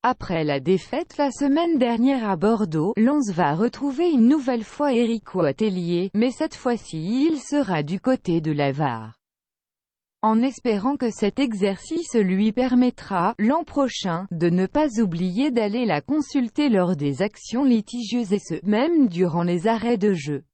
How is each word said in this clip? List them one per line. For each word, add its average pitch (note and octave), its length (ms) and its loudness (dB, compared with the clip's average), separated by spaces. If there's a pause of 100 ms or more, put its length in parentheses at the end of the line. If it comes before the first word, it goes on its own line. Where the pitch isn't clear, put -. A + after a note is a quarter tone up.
Après F#3+ 400 -2
la D3 160 0
défaite F#3 600 -2
la C#4+ 120 2
semaine D4+ 480 0
dernière A#3+ 480 2
à F#3+ 100 0
Bordeaux, F#3+ 600 0
Lens B3 340 2
va D#3 240 0
retrouver C4+ 560 -2
une A#3 160 4
nouvelle B3+ 380 2
fois - 240 -4
Enrico A#3 520 -2
Atelier, F3 760 0
mais A#3 160 2
cette D#4 240 -6
fois-ci A3+ 760 -4
il D4+ 100 -2
sera G3 420 -2
du E3 180 -4
côté - 400 0
de D#3 120 -4
la C#3+ 200 0
var. A#2+ 460 -4 (1040)
En A3 200 2
espérant A3+ 540 -2
que A#3 140 -2
cet - 280 -2
exercice A3+ 760 -2
lui G#3 380 2
permettra, B3 880 0
l'an C#4 260 2
prochain, G3 680 -2
de E3+ 180 0
ne F3+ 160 2
pas D4+ 240 0 (100)
oublier F#3 520 0
d'aller A#3 340 0
la D#3+ 160 0
consulter C#4+ 680 -2
lors F3+ 260 2
des C#3+ 240 -2
actions A3 440 -4
litigieuses A#3 680 0
et G#3 60 0
ce, - 160 -6 (100)
même C4 440 2
durant F3 340 0
les F3 240 0
arrêts A3+ 320 0
de G3 160 2
jeu. C#3+ 280 -6 (120)